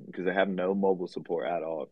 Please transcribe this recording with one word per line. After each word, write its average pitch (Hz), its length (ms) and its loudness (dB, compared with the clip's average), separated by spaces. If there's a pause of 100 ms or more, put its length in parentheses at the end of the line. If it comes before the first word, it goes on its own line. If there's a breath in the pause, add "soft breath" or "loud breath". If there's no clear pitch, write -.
because - 180 -8
they 90 100 2
have 98 140 4
no 92 260 0
mobile 95 340 2
support 82 380 -4
at 85 180 0
all. 80 200 -4
If - 80 -12